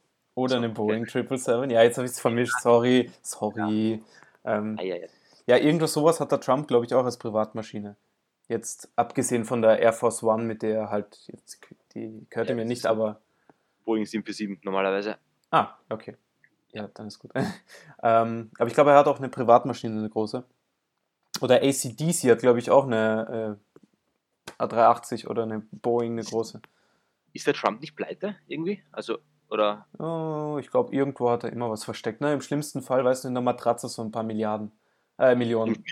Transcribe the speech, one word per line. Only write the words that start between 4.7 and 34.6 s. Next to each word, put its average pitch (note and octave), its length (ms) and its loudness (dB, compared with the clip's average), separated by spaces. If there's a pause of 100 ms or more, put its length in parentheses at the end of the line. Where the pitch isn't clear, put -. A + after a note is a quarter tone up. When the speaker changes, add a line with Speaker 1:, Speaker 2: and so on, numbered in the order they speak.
Speaker 2:
Ei, F#2 140 -6
ei, F2 100 -8
ei. F2 60 -16 (380)
Speaker 1:
ja, B2 100 6
irgendwas D3+ 360 2
sowas D#3+ 260 2
hat D3 120 -6
der C#3 80 0
Trump, D3+ 280 0
glaub A#2+ 160 4
ich, A#2+ 100 -4
auch C3 100 4
als A#2+ 140 -4
Privatmaschine. G#2+ 800 -6 (520)
Jetzt - 480 -8
abgesehen A#2+ 480 0
von A#2 200 -4
der A2 160 6
Air A2+ 140 6
Force A2+ 300 -2
One, A2+ 200 2
mit A2+ 180 -6
der A2 200 -2
er G#2+ 100 -8
halt, G#2 260 -6 (100)
jetzt, - 320 -20 (360)
die A2 340 -12
gehört A2+ 200 -4
Speaker 2:
Ja, C3 60 -2
Speaker 1:
ihm A#2 40 -2
ja A2+ 40 -4
Speaker 2:
das A2+ 60 -4
Speaker 1:
nicht, A#2+ 100 -2
Speaker 2:
ist - 60 -4
Speaker 1:
aber A2 340 0 (640)
Speaker 2:
Boeing A2 200 0
sieben G#2 180 -6
vier G#2 120 -10
sieben G2+ 280 -8
normalerweise. G2 540 -2 (320)
Speaker 1:
Ah, - 260 0 (140)
okay. - 260 -10 (580)
Ja, G#2+ 200 -10
dann A2 140 -16
ist G2+ 120 -16
gut. - 140 -20
<laughs> - 680 -8
Ähm, A2+ 560 2
aber - 80 2
ich A2+ 80 -6
glaub, D3 120 6
er C#3+ 100 8
hat D3 100 8
auch C#3+ 100 0
eine C3 120 -8
Privatmaschine, A#2+ 680 2
eine G#2+ 120 -6
große. A2 340 -4 (960)
Oder B2 220 6
A C#3 80 4
C C3 220 -6
D D#3 200 -2
C B2+ 180 2
hat, A#2 80 6
glaub B2 180 4
ich, A#2+ 120 -4
auch C3+ 160 6
eine, A2 720 -2
äh, - 1040 -20
A A#2 80 -2
drei A2 180 4
achtzig A#2 420 2
oder G#2+ 160 -4
eine A2 280 -8
Boeing, A#2 420 -2
eine A2+ 100 -6
große. A2+ 380 -6 (720)
Speaker 2:
Ist - 140 -8
der C#3+ 80 0
Trump A2 260 -2
nicht D3+ 140 -16
pleite - 400 -8 (120)
irgendwie? E3 440 -8
Also, A2 260 -8 (320)
oder? G#2 360 -2 (140)
Speaker 1:
Oh, D#3 600 -6
ich D3 120 -12
glaub, B2 220 0
irgendwo C3+ 380 0
hat A#2+ 120 0
er - 80 -6
immer A#2+ 180 -6
was A2 140 -6
versteckt. A2 380 -8
Na, D3 120 0
im C#3 80 -2
schlimmsten D3 400 -6
Fall, B2+ 220 0
weißt B2+ 200 0
du, C#3 40 -10
in B2+ 60 -6
der B2 100 -2
Matratze A#2+ 460 -2
so - 140 -10
ein A2 80 -8
paar A2+ 120 -6
Milliarden, G#2+ 480 -4 (460)